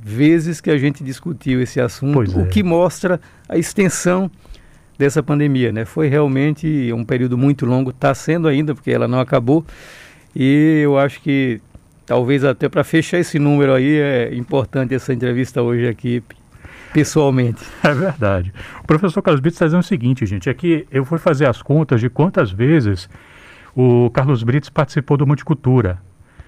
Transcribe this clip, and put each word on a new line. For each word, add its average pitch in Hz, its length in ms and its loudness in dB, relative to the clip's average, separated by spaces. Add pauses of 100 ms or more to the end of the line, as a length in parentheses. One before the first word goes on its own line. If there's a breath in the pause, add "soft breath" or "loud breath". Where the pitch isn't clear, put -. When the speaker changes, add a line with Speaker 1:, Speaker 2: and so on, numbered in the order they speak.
Speaker 1:
vezes 151 560 2
que 180 100 -2
a 151 60 2
gente 139 260 -2
discutiu 131 600 -4
esse 127 180 -4
assunto, 135 320 -2
Speaker 2:
Pois 104 240 0
Speaker 1:
o 92 40 0
Speaker 2:
é. 90 40 0
Speaker 1:
que 92 180 0
mostra 175 560 0 (300 soft breath)
a - 80 -4
extensão 180 760 0 (680 soft breath)
dessa 143 240 2
pandemia, 139 500 0
né? 107 140 -4
Foi 156 220 -2
realmente 143 840 0
um 117 140 -6
período 123 320 -2
muito 135 260 2
longo, 127 260 0
tá 135 240 -2
sendo 160 320 -2
ainda, 147 280 0
porque - 160 -8
ela 120 180 0
não 127 120 0
acabou. 131 440 0 (720 loud breath)
E 151 480 4
eu 143 140 2
acho 139 240 -2
que 135 360 0 (460)
talvez 127 400 0
até 135 240 0
pra 147 160 0
fechar 170 340 0
esse 165 200 -2
número 143 340 2
aí, 135 240 2
é 127 380 -2
importante 127 600 -4
essa 131 200 -4
entrevista 123 480 -2
hoje 120 260 0
aqui, 120 340 -4 (720 loud breath)
pessoalmente. 135 720 0 (180)
Speaker 2:
É 147 100 2
verdade. 104 600 -2 (300 loud breath)
O - 40 -18
professor 175 360 0
Carlos 151 180 2
Brits 165 180 -2
tá 175 60 2
dizendo 165 160 2
o - 20 2
seguinte, 123 440 0
gente, 101 240 -4
é 127 40 -2
que 165 380 -2
eu 135 140 0
fui 165 120 -4
fazer 151 280 2
as 117 160 0
contas 139 380 2
de 123 100 0
quantas 151 420 0
vezes 113 560 0 (680 loud breath)
o 120 340 4
Carlos 131 340 0
Brits 127 260 0
participou 147 460 -2
do 139 100 2
Multicultura. 127 720 0 (500 soft breath)